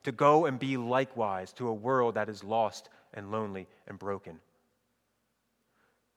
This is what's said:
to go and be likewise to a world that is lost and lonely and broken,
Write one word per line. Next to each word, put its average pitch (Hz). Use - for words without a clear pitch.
to 139
go 147
and 135
be 135
likewise 117
to 123
a 113
world 117
that 107
is 101
lost 107
and 101
lonely 101
and 101
broken, 92